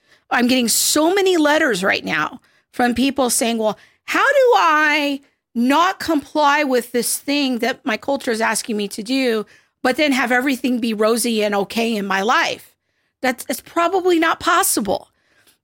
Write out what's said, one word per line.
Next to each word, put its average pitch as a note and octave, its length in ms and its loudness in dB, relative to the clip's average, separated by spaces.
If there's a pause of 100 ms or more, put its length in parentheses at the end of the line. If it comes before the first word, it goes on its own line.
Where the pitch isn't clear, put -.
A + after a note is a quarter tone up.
(300)
I'm B3 180 2
getting B3 200 2
so D#4 460 2
many F#4+ 240 2
letters D4 460 2
right - 200 -2
now - 380 -4 (320)
from A#3+ 200 0
people C4 360 0
saying, A#3 280 -2
"Well, G#3+ 220 -2 (240)
how - 160 -4
do B4+ 380 4
I D4+ 640 0 (340)
not C#4+ 440 2
comply D4+ 680 0
with B3+ 260 -2
this A#3 260 -2
thing C#4 420 -2
that A#3+ 260 -4
my A3 100 -2
culture C4+ 360 -4
is A3 100 -2
asking A3 340 -2
me G3+ 140 -4
to - 120 -12
do, A#3 440 -2 (360)
but B3+ 140 2
then D4 160 2
have B3 200 0
everything B3 480 0
be A3 140 -2
rosy A3 480 0
and G#3 140 0
okay A3+ 400 -2
in G3+ 100 -4
my F#3+ 160 0
life?" C4+ 540 -2 (460)
That's, B3+ 260 -4
it's - 140 -6
probably F4 580 0
not E4 200 0
possible. E4 720 -2 (540)